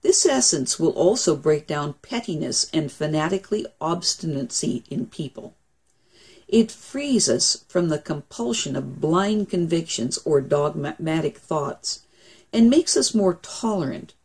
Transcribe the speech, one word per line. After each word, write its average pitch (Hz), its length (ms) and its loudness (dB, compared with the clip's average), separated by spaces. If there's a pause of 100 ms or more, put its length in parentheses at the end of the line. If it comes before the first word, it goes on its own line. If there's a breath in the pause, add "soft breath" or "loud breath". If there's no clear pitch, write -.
This 381 220 2
essence 247 540 2
will 165 140 2
also 170 440 2
break 151 300 0
down 147 360 -4
pettiness - 720 -4
and 151 180 0
fanatically 165 760 -2 (140)
obstinacy 156 1080 -4
in - 180 -6
people. - 480 -12 (920 soft breath)
It 220 240 4
frees 277 580 -2
us - 400 0
from 175 200 0
the 156 100 0
compulsion 160 800 -6
of 135 240 -8
blind 196 500 0
convictions 165 760 -2
or 147 160 4
dogmatic 151 960 -2
thoughts, - 680 -6 (500 soft breath)
and 233 180 8
makes 320 260 4
us 269 180 0
more 190 280 4
tolerant 180 720 -4 (100)